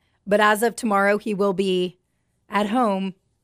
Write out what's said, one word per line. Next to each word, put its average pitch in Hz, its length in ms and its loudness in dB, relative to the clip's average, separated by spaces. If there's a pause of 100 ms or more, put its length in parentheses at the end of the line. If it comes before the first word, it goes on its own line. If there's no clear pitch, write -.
(280)
But 208 140 2
as 208 200 4
of 233 140 0
tomorrow, 202 420 0
he 208 160 -6
will 202 200 0
be 180 420 -2 (560)
at 208 180 -2
home 196 440 -2 (300)